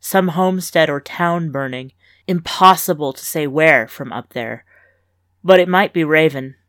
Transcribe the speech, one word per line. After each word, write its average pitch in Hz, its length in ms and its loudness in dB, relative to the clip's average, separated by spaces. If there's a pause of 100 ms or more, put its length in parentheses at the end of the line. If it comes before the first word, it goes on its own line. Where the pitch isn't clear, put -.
some 190 280 -2
homestead 175 640 0
or 143 100 -6
town 170 500 -4
burning. 131 420 -10 (340)
Impossible 170 880 2
to - 100 -20
say 151 220 -6
where 143 420 2
from 139 240 -14
up 110 220 -12
there. 117 320 -10 (760)
But 185 180 6
it 175 80 2
might 185 260 0
be 170 100 0
Raven. 147 520 0 (120)